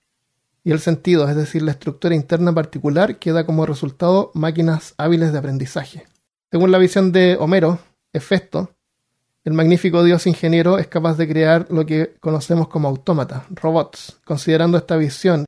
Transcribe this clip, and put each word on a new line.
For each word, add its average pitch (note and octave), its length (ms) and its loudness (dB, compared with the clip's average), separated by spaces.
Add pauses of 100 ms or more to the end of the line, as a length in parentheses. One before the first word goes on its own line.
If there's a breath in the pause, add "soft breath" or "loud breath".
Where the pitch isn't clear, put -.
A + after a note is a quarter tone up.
(640)
Y F3+ 100 -2
el D#3 60 -2
sentido, E3 480 0
es D3 80 -2
decir, D3+ 280 -2
la D#3 80 -2
estructura D#3+ 420 -4
interna E3 400 0
particular D#3 640 -2
que E3 140 -4
da E3 160 -2
como D#3+ 180 0
resultado E3+ 680 -2
máquinas D#3+ 640 -2
hábiles E3 320 0
de D3 80 -4
aprendizaje. C3+ 680 -8 (460)
Según F#3 200 2
la F#3+ 60 6
visión F#3 340 4
de F#3 280 4
Homero, E3+ 400 2 (340)
Hefesto, F3+ 560 -4 (760)
el D#3 100 -4
magnífico E3+ 500 2
dios F3 240 4
ingeniero E3+ 500 2
es F3 80 -4
capaz D#3+ 320 -2
de E3 100 -2
crear D#3+ 440 2
lo D#3+ 120 0
que D#3 360 -4
conocemos D#3+ 480 -2
como D3+ 200 -4
autómata, C3+ 600 -4
robots, D#3+ 760 -4
considerando E3 540 0
esta E3 200 -2
visión D#3 500 0